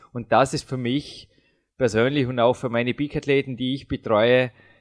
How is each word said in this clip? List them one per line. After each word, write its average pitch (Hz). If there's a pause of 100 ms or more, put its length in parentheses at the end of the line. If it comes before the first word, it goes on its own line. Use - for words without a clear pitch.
(140)
und 120
das 123
ist -
für 131
mich 127 (500)
persönlich 123
und 123
auch 120
für 127
meine 120
Peak-Athleten, 139
die 127
ich -
betreue, 120 (300)